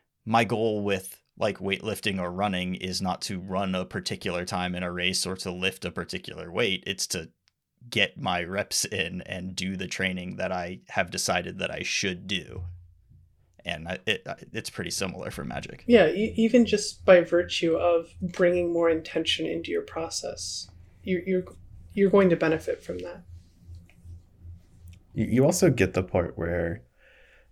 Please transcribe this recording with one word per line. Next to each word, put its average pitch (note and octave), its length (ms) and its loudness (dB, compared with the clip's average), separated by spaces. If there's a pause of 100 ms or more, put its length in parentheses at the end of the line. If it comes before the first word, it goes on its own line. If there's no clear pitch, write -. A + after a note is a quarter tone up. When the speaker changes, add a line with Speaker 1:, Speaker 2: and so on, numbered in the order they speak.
(260)
Speaker 1:
my A2+ 200 4
goal G#2+ 380 0
with, G2 380 -2 (160)
like, G2+ 200 -2
weightlifting G2 640 -2
or F2 100 -4
running F#2 440 -2
is F#2 260 -6
not F#2 220 -2
to F#2+ 160 -6
run F#2 360 -2
a F#2 80 0
particular F#2 640 -6
time F2+ 280 -2
in F2+ 100 -4
a F2 80 -4
race F2+ 340 -4
or F#2 120 -6
to F#2+ 140 -8
lift F2+ 320 -4
a F2+ 80 -6
particular E2+ 580 -10
weight. F#2+ 380 -2
It's F#2 200 -6
to E2 220 -6 (600)
get G2+ 280 0
my F2+ 260 -2
reps F#2+ 420 -2
in F#2 380 -4
and F#2 320 -8
do F#2+ 200 -4
the F#2 120 -6
training F#2 500 -4
that F#2 160 -4
I F2+ 260 -6 (100)
have F#2 220 -2
decided F2+ 480 -2
that F#2 120 -2
I - 120 -6
should F#2+ 440 -2
do. F2 360 -6 (1000)
And E2 220 -6
I, F#2 180 -6
it, - 220 -2 (260)
it's A2 160 -8
pretty E2+ 200 -8
similar - 420 -6
for D2 140 -10
Magic. - 420 -10
Speaker 2:
Yeah, G#3+ 200 10
e-, G3+ 280 0
even A3+ 300 6
just - 400 -2
by F3+ 160 12
virtue E3+ 540 2
of E3+ 320 2 (140)
bringing F3 520 2
more E3+ 160 4
intention D#3+ 560 0
into E3+ 260 -4
your E3+ 120 -2
process, - 840 -8 (320)
you're, F3+ 220 0
you're, F#3 200 0 (500)
you're G3 160 6
going G3 200 8
to E3+ 60 6
benefit D#3+ 480 0
from - 160 -8
that. F3+ 240 -12 (1900)
Speaker 3:
You, - 120 0
you C3 200 6
also F3+ 240 6
get G2+ 240 4
the F#2 100 2
part F2+ 340 -2
where, E2+ 460 -2 (680)